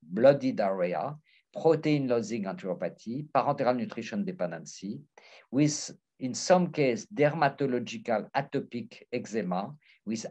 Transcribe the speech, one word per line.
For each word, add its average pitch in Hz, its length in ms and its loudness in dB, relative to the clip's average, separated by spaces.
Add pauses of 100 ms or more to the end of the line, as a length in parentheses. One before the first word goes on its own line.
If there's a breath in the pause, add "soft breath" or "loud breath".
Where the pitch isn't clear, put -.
bloody 123 500 4
diarrhea, 95 600 0 (440 soft breath)
protein 151 500 4
losing 113 360 0
enteropathy, 95 880 -6
parenteral 127 420 2
nutrition 110 480 -4
dependency, 90 760 -8 (500 loud breath)
with, 147 400 2 (280)
in 127 160 -6
some 175 380 4
case, 131 420 0
dermatological 123 1200 0
atopic 139 680 -6 (100)
eczema 104 600 -4 (320 soft breath)
with 110 260 -6